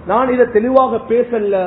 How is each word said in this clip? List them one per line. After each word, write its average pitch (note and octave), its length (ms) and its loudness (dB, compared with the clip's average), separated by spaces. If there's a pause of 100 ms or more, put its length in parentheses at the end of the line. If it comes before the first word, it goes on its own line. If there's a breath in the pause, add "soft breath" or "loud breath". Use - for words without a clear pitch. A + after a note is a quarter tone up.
நான் A#3 260 0
இதை B3 180 2
தெளிவாக A#3+ 560 0
பேசல A3+ 500 -2 (120)